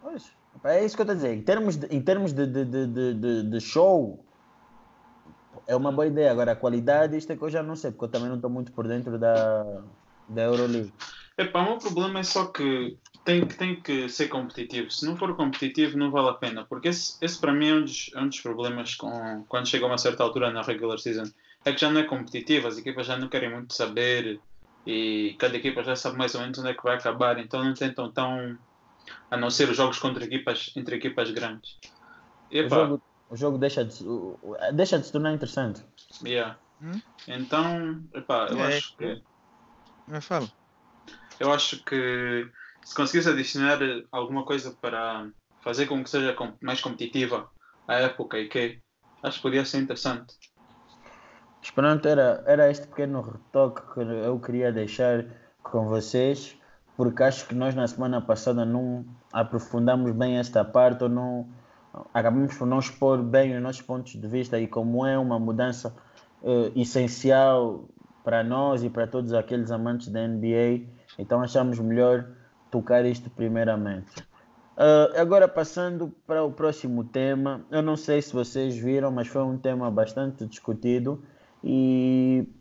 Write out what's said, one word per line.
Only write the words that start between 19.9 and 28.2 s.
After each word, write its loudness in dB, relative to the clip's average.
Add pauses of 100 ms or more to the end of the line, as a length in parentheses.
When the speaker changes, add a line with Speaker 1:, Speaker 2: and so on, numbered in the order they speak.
Speaker 2:
certa 0
altura 0
na -6
regular -4
season. -4 (400)
É 2
que -2
já 4
não 4
é 2
competitivo, -2
as -6
equipas -8
já -4
não -6
querem -4
muito -12
saber -2 (460)
e -2
cada 2
equipa -4
já -2
sabe -6
mais -4
ou -6
menos -8
onde -6
é -4
que -16
vai 2
acabar. 0
Então -6
não 0
tentam -4
tão, -4 (760)